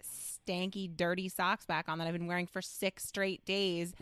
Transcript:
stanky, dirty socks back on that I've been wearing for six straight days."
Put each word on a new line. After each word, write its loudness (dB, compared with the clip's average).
stanky, -4
dirty 2
socks 0
back 0
on 0
that 0
I've 2
been 0
wearing 0
for -6
six -2
straight 0
days." 2